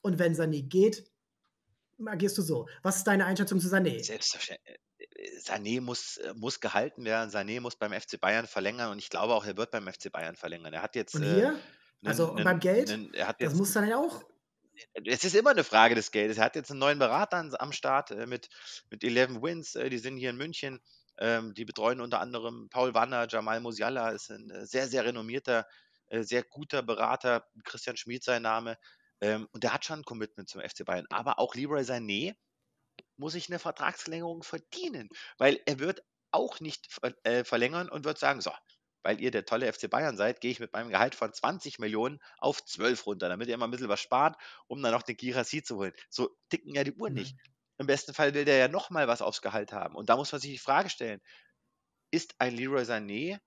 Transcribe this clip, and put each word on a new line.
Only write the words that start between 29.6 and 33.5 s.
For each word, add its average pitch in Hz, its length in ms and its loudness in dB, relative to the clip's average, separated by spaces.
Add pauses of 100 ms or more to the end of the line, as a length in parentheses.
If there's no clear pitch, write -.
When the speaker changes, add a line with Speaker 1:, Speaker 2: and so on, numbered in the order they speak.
Speaker 2:
der 113 100 2
hat - 100 -4
schon 156 160 -6
ein - 40 -18
Commitment 107 440 -10
zum 98 140 -14
F - 120 -10
C - 100 -12
Bayern. 90 260 -2
Aber 117 280 -2
auch 123 160 0
Leroy 139 280 -2
Sané 120 520 -4 (840)
muss 156 180 -8
sich 175 160 -8